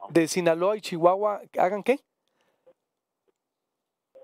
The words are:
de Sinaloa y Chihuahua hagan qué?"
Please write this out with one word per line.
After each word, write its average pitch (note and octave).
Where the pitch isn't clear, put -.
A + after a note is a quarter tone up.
de D#3+
Sinaloa F3
y G3
Chihuahua F#3+
hagan F#3
qué?" C4+